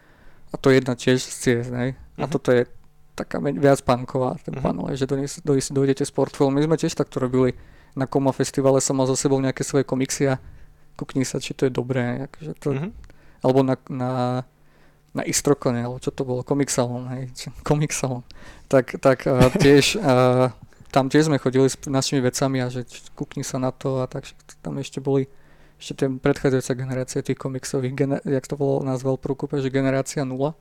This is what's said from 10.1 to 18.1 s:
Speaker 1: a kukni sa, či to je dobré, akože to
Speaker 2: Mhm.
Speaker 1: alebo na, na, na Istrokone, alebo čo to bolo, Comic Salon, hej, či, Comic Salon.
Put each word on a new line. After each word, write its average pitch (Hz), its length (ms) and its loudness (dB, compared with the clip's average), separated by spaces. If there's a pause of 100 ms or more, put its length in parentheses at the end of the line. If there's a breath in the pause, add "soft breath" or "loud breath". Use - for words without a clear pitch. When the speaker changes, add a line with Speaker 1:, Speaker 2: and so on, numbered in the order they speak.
Speaker 1:
a 135 100 2 (600 soft breath)
kukni 139 260 -4
sa, 135 160 -4
či - 160 -8
to - 100 0
je 131 60 2
dobré, 127 560 -2
akože 156 280 -14
to - 160 -8
Speaker 2:
Mhm. 139 180 -4 (500 soft breath)
Speaker 1:
alebo 131 240 4
na, 131 120 0 (120)
na, 127 240 -4 (1000 soft breath)
na - 120 -6
Istrokone, 139 580 0
alebo 123 180 -6
čo - 120 -6
to - 120 -6
bolo, 127 200 -4
Comic 139 260 0
Salon, 123 400 -2
hej, 127 240 -8
či, - 160 -14 (140)
Comic 151 280 2
Salon. 131 300 -4 (460 loud breath)